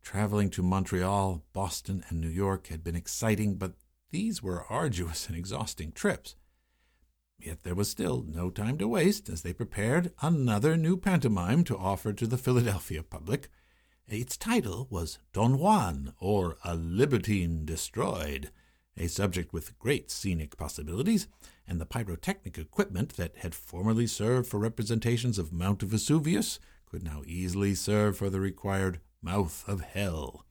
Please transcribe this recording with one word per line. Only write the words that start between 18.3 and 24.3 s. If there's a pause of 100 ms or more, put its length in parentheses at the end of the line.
a
subject
with
great
scenic
possibilities, (400)
and
the
pyrotechnic
equipment
that
had
formerly
served